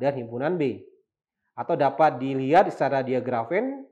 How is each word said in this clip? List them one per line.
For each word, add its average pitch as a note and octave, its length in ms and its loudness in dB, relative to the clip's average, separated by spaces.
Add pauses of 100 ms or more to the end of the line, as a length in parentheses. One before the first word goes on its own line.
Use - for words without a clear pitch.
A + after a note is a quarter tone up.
dan C#3 160 0
himpunan B2 400 -4
B. C3 240 -2 (720)
Atau D#3 240 -2
dapat D3 400 2
dilihat C3+ 560 4
secara C3+ 320 0
diagram B2 400 -2
Venn. C4 460 -4